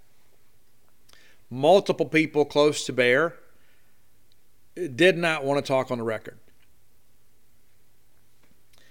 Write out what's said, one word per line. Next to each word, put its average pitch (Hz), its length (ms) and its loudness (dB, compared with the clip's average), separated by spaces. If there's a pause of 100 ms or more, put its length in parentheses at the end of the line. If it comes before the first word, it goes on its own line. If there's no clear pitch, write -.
(1500)
multiple 160 580 2
people 151 400 0
close 147 400 0
to 139 80 -6
Bear 127 400 2 (1400)
did 165 440 2
not 160 260 -2
wanna 139 160 0
talk 131 300 -2
on 123 80 -4
the 113 60 -6
record. 110 340 -8 (2500)